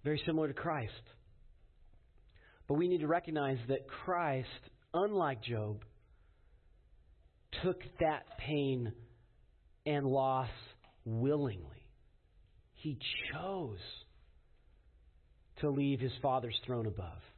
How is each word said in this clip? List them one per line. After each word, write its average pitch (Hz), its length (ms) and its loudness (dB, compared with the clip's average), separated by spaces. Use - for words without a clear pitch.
Very 147 220 0
similar 156 240 2
to 135 40 -4
Christ. 143 380 -2
But 139 60 0
we 175 160 4
need 180 100 6
to 151 80 2
recognize 151 500 2
that - 180 0
Christ, 151 640 0
unlike 170 500 2
Job, 107 420 -2
took 180 160 2
that 156 220 2
pain 135 540 2
and 147 200 2
loss 131 440 2
willingly. 113 840 0
He 147 240 -6
chose 156 480 -4
to 151 80 2
leave 139 320 2
his 127 100 0
Father's 127 440 2
throne 120 200 0
above. 90 360 -6